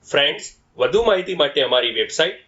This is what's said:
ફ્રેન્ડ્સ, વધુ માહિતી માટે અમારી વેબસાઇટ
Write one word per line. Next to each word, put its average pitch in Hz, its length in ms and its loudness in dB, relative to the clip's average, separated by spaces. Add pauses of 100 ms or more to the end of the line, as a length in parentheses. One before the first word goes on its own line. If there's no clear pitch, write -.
(120)
ફ્રેન્ડ્સ, - 440 -2 (220)
વધુ 143 260 2
માહિતી 185 320 2
માટે 147 260 0
અમારી 123 320 0
વેબસાઇટ 151 420 -2 (120)